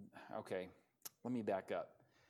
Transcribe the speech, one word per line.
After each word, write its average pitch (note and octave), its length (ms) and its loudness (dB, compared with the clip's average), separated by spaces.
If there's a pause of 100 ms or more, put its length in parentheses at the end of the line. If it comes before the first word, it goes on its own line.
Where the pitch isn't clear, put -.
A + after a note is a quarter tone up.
(380)
okay, F#2+ 300 0 (560)
let B2 80 2
me A#2+ 100 2
back G#2 300 2
up. - 240 0 (340)